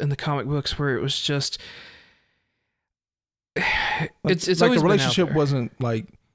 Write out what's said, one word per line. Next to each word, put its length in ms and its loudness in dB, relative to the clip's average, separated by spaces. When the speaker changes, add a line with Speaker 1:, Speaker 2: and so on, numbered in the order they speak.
Speaker 1:
in 100 0
the 60 -2
comic 300 -2
books 320 -2
where 180 0
it 60 -2
was 180 -2
just, 380 -2
<sighs> 0 -
Speaker 2:
Like, 540 -2
Speaker 1:
it's, 180 0
it's 140 2
Speaker 2:
like, 80 6
Speaker 1:
always 120 4
Speaker 2:
the 40 4
Speaker 1:
been 80 4
out 60 4
Speaker 2:
relationship 300 2
Speaker 1:
there. 80 0
Speaker 2:
wasn't, 440 0
like, 260 -2